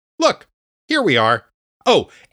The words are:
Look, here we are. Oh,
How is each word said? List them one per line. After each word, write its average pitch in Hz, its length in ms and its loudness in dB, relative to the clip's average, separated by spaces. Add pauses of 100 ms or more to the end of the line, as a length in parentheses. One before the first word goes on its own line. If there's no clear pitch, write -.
(200)
Look, - 280 -2 (400)
here 311 140 -2
we 151 160 0
are. 113 280 0 (440)
Oh, 185 200 0 (240)